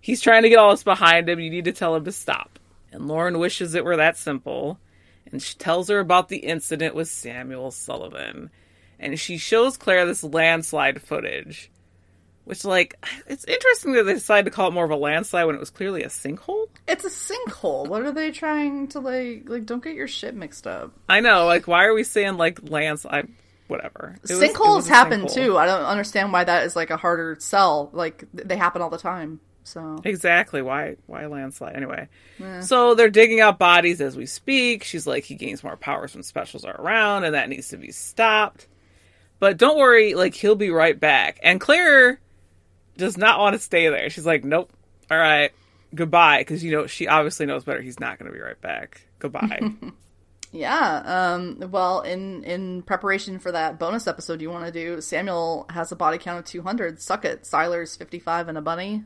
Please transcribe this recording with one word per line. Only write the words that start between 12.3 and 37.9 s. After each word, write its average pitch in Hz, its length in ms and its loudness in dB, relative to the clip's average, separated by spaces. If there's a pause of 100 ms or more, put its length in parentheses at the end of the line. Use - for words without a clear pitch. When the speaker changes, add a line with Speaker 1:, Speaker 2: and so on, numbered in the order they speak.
Speaker 1:
which, - 200 -14
like, 185 300 0 (320)
it's - 200 -12
interesting 480 480 0
that 226 100 4
they 190 100 0
decided 208 300 2
to - 100 -6
call 190 140 0
it 170 60 -4
more 175 100 0
of 156 80 -2
a 151 40 -2
landslide 156 500 0
when 151 100 0
it - 40 -10
was - 100 -14
clearly 190 340 -6
a - 40 -12
sinkhole. 392 600 -8 (180)
Speaker 2:
It's 370 180 -4
a 381 60 -6
sinkhole. 190 800 -8
What 208 140 -4
are 285 100 -4
they 311 180 -4
trying 294 580 -4
to, 285 120 -10
like, 254 480 -6
like, 226 180 -8
don't 240 160 -8
get 320 140 -10
your 277 100 -8
shit - 300 -12
mixed - 320 -16
up. - 240 -10 (160)
Speaker 1:
I 190 120 4
know. 202 260 6
Like, 170 200 2
why 175 200 4
are 220 80 4
we 220 100 0
saying, 196 320 -2
like, 165 240 -2 (100)
landslide? 151 580 -4 (380)
Whatever. - 560 -12
It 185 80 -10
was, 185 120 0
it 302 120 4
Speaker 2:
Sinkholes 415 220 6
Speaker 1:
was - 120 -2
a - 60 4
Speaker 2:
happen, 240 280 8
Speaker 1:
sinkhole. 175 120 -6
Speaker 2:
too. 240 240 2
I 160 80 4
don't 180 180 0
understand 202 480 -2
why 180 120 4
that 175 200 2
is, 170 120 -6
like, 165 140 -4
a 160 60 -2
harder 165 440 -2
sell. 156 520 2
Like, 165 260 -6 (180)
th-, - 100 -12
they 185 100 -2
happen 175 240 0
all 170 100 -4
the 165 80 -8
time. 160 420 -10 (260)
So 160 380 -14
Speaker 1:
Exactly. 175 580 0
Why, 139 340 -6 (100)
why - 200 -14
landslide? 139 480 -14
Anyway. - 340 -10 (300)
Speaker 2:
Yeah. 185 220 -14
Speaker 1:
So 240 340 4
they're 226 160 8
digging 226 300 6
out 208 180 6
bodies 175 440 4
as 135 160 -4
we - 80 -10
speak. 247 580 -2
She's 156 220 -8
like, 139 180 -4
"He - 120 -14
gains - 280 -10
more - 140 -10
powers - 360 -8
when - 80 -18
specials - 440 -12
are - 120 -12
around, 202 460 0
and 156 100 0
that 135 140 0
needs - 200 -10
to - 100 -14
be - 120 -18